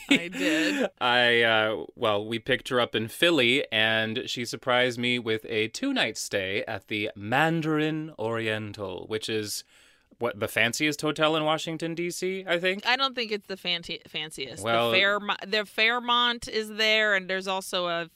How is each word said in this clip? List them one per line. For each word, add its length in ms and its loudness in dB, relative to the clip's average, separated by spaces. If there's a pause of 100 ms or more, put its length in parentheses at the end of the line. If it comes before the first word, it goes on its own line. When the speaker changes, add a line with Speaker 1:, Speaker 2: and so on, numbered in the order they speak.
Speaker 1:
<laughs> 40 -4
Speaker 2:
I 200 2
did. 600 0 (100)
Speaker 1:
I, 440 6
uh, 420 2 (100)
well, 300 0
we 140 -4
picked 300 -2
her 100 2
up 160 2
in 140 0
Philly, 600 4
and 560 2
she 180 -6
surprised 520 0
me 220 0
with 300 -2
a 180 0
two-night 500 -2
stay 500 -2
at 200 -8
the 280 -2
Mandarin 1000 0
Oriental, 880 -4
which 220 -4
is, 340 -2 (540)
what, 200 -2
the 120 -2
fanciest 520 0
hotel 360 2
in 80 0
Washington, 500 -2
D 160 -4
C, 340 -4
I 140 2
think? 260 -2
Speaker 2:
I 120 2
don't 180 -2
think 160 -6
it's 160 -6
the 80 -8
fancy, 500 -6
fanciest. 580 -10
Speaker 1:
Well 280 4
Speaker 2:
The 60 4
Fairmo-, 520 0
the 160 -2
Fairmont 840 0
is 260 -4
there, 400 2
and 140 -2
there's 180 -4
also 400 -2
a 280 -4